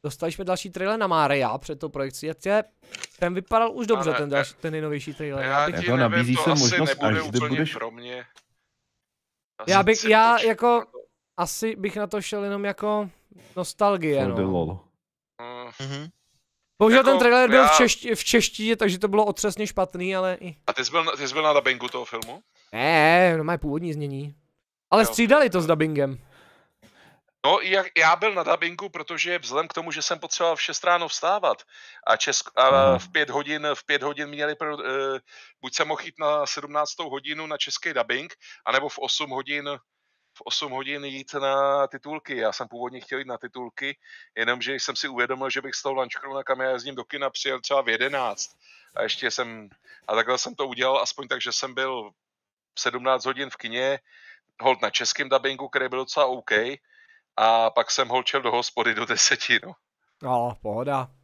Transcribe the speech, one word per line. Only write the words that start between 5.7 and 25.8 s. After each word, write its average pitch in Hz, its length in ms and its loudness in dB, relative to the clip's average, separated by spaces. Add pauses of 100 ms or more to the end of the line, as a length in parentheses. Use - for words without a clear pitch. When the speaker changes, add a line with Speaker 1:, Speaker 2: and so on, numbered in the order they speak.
Speaker 2:
ti - 60 -4
Speaker 3:
Jako 123 120 2
Speaker 2:
nevím, 117 140 4
Speaker 3:
nabízí 120 240 2
Speaker 2:
to 151 80 2
Speaker 3:
se 165 80 4
Speaker 2:
asi 147 100 4
Speaker 3:
možnost, 135 280 4
Speaker 2:
nebude 120 180 0 (120)
Speaker 3:
až - 80 -4
zde 104 100 -2
Speaker 2:
úplně 147 120 0
Speaker 3:
budeš 147 240 0
Speaker 2:
pro 113 180 -8
mě. 120 340 -14 (1300)
Asi 143 120 -2
Speaker 1:
Já 196 120 6
bych, 214 160 4
Speaker 2:
se 220 100 0
Speaker 1:
já 220 240 8
Speaker 2:
počkej. 226 160 4
Speaker 1:
jako... 233 360 4 (520)
Asi 214 380 -2
bych 196 200 -6
na 208 120 -4
to 208 140 -4
šel 202 220 -6
jenom 202 220 -4
jako 208 440 -2 (460)
nostalgie, 170 720 0
Speaker 3:
For 95 100 0
the 98 60 0
Speaker 1:
no. 95 100 0
Speaker 3:
lol. 87 280 -2 (640)
Speaker 2:
Mm. 123 460 -12
Speaker 4:
Mhm. 143 200 -8 (720)
Speaker 1:
Bohužel 226 200 8
Speaker 2:
Jako, 262 100 6
Speaker 1:
ten 277 100 6
trailer 247 300 6
byl 262 120 8
Speaker 2:
já 294 60 8
Speaker 1:
v 311 100 8
češti-, 240 380 2
v - 80 -8
češtině, 220 520 2
takže 196 240 0
to 208 80 0
bylo 208 180 4
otřesně 208 420 -2
špatný, 185 480 -4
ale 185 260 -2
i 175 160 -14 (100)
Speaker 2:
A - 60 -2
ty 127 120 -4
jsi 123 60 -6
byl 160 120 2
na, 160 80 0
ty 135 160 -4
jsi 131 60 -6
byl 156 100 0
na 151 100 4
dabingu 131 360 2
toho 123 160 -8
filmu? 117 380 -10 (280)
Speaker 1:
Ne, 160 680 4
no, 156 60 -2
má 165 140 -4
původní 156 360 -4
znění. 143 420 -8 (560)
Ale 214 120 8
Speaker 2:
Jo. - 40 6
Speaker 1:
střídali 240 420 6
to 185 120 0
s 156 60 -2
dubbingem. 151 500 2 (1300)